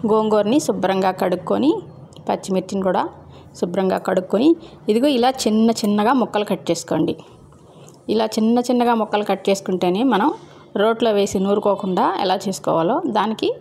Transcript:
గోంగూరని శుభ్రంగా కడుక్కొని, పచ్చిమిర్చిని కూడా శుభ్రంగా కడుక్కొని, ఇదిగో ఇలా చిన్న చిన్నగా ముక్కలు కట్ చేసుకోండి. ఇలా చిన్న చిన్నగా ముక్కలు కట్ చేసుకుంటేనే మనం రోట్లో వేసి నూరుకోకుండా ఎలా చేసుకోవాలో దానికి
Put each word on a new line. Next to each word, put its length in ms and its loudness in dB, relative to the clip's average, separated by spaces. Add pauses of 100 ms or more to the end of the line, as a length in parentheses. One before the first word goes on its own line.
(100)
గోంగూరని 560 2
శుభ్రంగా 460 0 (100)
కడుక్కొని, 500 0 (580)
పచ్చిమిర్చిని 580 -4
కూడా 160 0 (560)
శుభ్రంగా 480 -2
కడుక్కొని, 420 2 (400)
ఇదిగో 280 2
ఇలా 120 2 (140)
చిన్న 260 4 (120)
చిన్నగా 320 2 (100)
ముక్కలు 260 -4
కట్ 220 -4
చేసుకోండి. 440 0 (1000)
ఇలా 200 0
చిన్న 220 2 (100)
చిన్నగా 360 2
ముక్కలు 280 -2
కట్ 180 -4
చేసుకుంటేనే 520 0 (120)
మనం 140 2 (520)
రోట్లో 360 2
వేసి 280 0
నూరుకోకుండా 640 0 (160)
ఎలా 120 0 (100)
చేసుకోవాలో 500 0 (220)
దానికి 320 -2 (120)